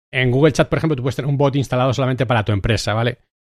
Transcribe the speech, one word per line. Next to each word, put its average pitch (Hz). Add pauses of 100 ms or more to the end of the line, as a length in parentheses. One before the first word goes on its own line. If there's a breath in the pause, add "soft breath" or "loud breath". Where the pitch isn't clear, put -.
(120)
en 127
Google 139
Chat, -
por 147
ejemplo, 156
tú 120
puedes 131
tener 147
un 143
bot 139
instalado 127
solamente 131
para 113
tu -
empresa, 104
¿vale? 120 (240)